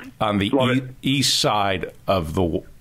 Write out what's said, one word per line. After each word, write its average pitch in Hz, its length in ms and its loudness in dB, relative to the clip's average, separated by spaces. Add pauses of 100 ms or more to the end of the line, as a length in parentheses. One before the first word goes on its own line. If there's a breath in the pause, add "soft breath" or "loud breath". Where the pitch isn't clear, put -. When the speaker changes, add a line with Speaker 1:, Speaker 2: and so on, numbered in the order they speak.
(200)
Speaker 1:
on 104 200 0
the 101 100 0
Speaker 2:
Love 127 220 2
Speaker 1:
e-, 127 80 2
Speaker 2:
it. 131 40 -4 (180)
Speaker 1:
east 135 380 0
side 101 540 0 (140)
of 82 280 0
the, 87 260 2 (200)